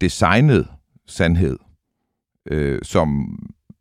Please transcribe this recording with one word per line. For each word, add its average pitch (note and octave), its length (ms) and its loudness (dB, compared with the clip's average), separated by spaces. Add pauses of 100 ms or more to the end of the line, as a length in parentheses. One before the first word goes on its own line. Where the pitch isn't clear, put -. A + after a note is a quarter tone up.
designet F#2+ 640 2 (380)
sandhed, E2+ 540 0 (840)
øh, C#2+ 380 -2
som, C#2+ 560 -2 (420)